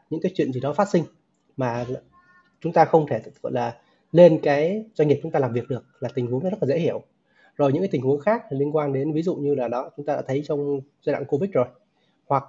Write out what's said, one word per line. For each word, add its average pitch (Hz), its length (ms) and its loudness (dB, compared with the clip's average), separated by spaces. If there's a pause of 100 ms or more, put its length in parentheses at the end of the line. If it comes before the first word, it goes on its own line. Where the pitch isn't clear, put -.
(100)
những 160 100 -6
cái 185 140 -2
chuyện 143 180 -2
gì 127 80 -6
đó 139 120 -4
phát 202 160 0
sinh 165 160 0 (520)
mà 120 280 -2 (760)
chúng 170 120 -6
ta 165 120 6
không 156 220 4
thể, 113 160 -2 (200)
gọi 123 100 -6
là, 120 240 -4 (360)
lên 165 300 8
cái 160 420 0 (100)
doanh 151 140 2
nghiệp 135 140 4
chúng 160 100 -8
ta 156 60 0
làm 127 140 0
việc 120 160 -4
được, 123 160 -6 (160)
là 123 140 -6
tình 123 120 -2
huống 131 180 -4
nó 185 60 -2
rất - 100 -6
là 135 60 0
dễ 143 120 0
hiểu. 147 240 -2 (540)
Rồi 139 160 2
những 160 100 0
cái 190 100 -2
tình 135 100 -2
huống 143 180 0
khác 220 300 0
liên 147 260 -2
quan 147 160 -2
đến, 139 200 -2
ví 156 100 -2
dụ 175 120 -2
như 143 200 -2
là 123 140 -4
đó, 123 280 -6
chúng 147 100 -12
ta 147 100 -2
đã 131 100 -6
thấy 135 200 -4
trong 143 340 -4 (220)
giai 147 100 -2
đoạn 135 120 -4
covid 151 260 -2
rồi, 123 160 0 (600)
hoặc 135 220 0